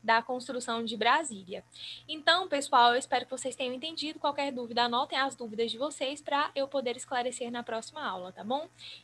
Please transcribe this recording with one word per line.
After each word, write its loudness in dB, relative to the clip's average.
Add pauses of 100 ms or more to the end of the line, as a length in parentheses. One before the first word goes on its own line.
da 4
construção -4
de -4
Brasília. 0 (420)
Então, 2
pessoal, 6
eu 4
espero 0
que -12
vocês -6
tenham -2
entendido. -8
Qualquer 0
dúvida, 0
anotem 0
as 0
dúvidas -2
de -6
vocês -4
pra 0
eu 0
poder -2
esclarecer -4
na -6
próxima -8
aula, -6
tá -14
bom? -2 (340)